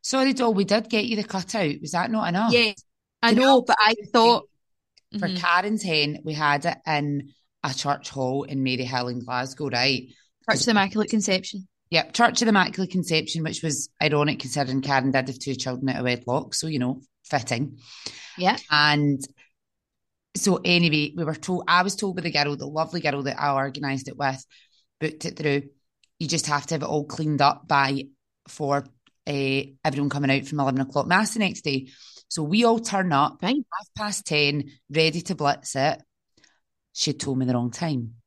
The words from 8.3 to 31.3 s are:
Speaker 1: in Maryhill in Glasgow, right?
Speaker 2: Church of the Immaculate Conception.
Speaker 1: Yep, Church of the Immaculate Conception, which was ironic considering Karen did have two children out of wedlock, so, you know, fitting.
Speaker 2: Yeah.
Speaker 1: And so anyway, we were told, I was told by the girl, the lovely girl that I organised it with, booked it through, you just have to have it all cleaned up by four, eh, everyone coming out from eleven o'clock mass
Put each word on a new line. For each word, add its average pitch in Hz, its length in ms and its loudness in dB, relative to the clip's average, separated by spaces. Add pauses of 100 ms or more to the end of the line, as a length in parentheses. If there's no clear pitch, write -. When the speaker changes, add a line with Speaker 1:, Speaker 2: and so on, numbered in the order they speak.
Speaker 1:
in 135 200 -4
Maryhill 127 480 -2
in 120 80 -6
Glasgow, 127 500 -6
right? 123 380 0 (420)
Speaker 2:
Church 220 120 0
of - 40 0
the 240 60 2
Immaculate 208 380 2
Conception. 190 580 -2 (240)
Speaker 1:
Yep, 165 220 0
Church 240 280 2
of 240 40 2
the 226 40 4
Immaculate 190 420 2
Conception, 160 520 -2
which 156 200 -6
was 151 260 -4 (120)
ironic 147 380 2
considering 131 420 -2
Karen 135 300 2
did 131 160 0
have 131 120 -10
two 135 160 -6
children 131 340 -4
out - 80 -4
of 127 60 -4
wedlock, 123 500 -2
so, - 140 -4
you 151 120 -4
know, 123 220 -4 (220)
fitting. 123 560 -4 (580)
Speaker 2:
Yeah. 185 200 2 (120)
Speaker 1:
And 147 500 4 (1160)
so 185 260 0
anyway, 165 540 2
we 170 60 -4
were 151 120 -4
told, 180 320 -6
I 175 140 4
was 196 140 -2
told 190 200 -4
by 180 60 -6
the 170 100 -4
girl, 147 240 0
the 143 120 -10
lovely 160 340 -4
girl 143 220 -2
that 139 180 -4
I 143 140 0
organised 135 520 -4
it 131 100 -12
with, 135 280 -4 (560)
booked 156 240 -6
it - 100 -8
through, 143 280 0 (560)
you 160 80 -4
just 160 200 -2
have 147 200 0
to 165 80 -2
have 135 80 -4
it - 40 -6
all 147 180 -2
cleaned 151 360 -2
up 143 260 2
by 139 380 2 (420)
four, 143 380 -2 (400)
eh, 139 380 -2 (200)
everyone 143 280 0
coming 143 180 0
out 135 180 2
from 151 120 -4
eleven 135 220 0
o'clock 135 260 -2
mass 190 260 2